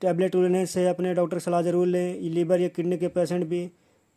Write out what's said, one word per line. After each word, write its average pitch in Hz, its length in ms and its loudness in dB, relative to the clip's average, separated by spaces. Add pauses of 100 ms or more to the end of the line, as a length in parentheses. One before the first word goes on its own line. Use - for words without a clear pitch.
टैबलेट 180 300 2
को 185 100 4
लेने 185 240 2
से 180 220 0
अपने 180 260 -2
डॉक्टर 175 240 0
की 165 40 -6
सलाह 175 200 0
ज़रूर 175 260 2
लें। 180 340 -2
लीवर 175 400 0
या 180 60 2
किडनी 175 300 -2
के 170 100 -2
पेशेंट 175 380 -2
भी 175 260 -6 (460)